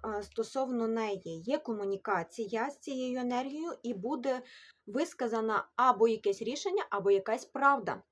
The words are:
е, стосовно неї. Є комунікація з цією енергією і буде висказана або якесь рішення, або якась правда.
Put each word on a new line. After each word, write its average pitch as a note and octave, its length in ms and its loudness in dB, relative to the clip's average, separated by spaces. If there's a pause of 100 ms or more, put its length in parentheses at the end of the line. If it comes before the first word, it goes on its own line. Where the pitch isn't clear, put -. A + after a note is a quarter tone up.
е, G#3 180 -4
стосовно A#3 640 -2
неї. G3+ 540 -2
Є B3 160 0
комунікація G#3 1120 -2
з C#4+ 100 -12
цією B3+ 400 -4
енергією C4 540 -4 (100)
і A#3 100 -4
буде B3 480 -2 (440)
висказана A3+ 920 0
або A#3 320 6
якесь A3 340 0
рішення, E4+ 480 -2
або G3+ 220 2
якась G3+ 340 2
правда. C4 560 2 (100)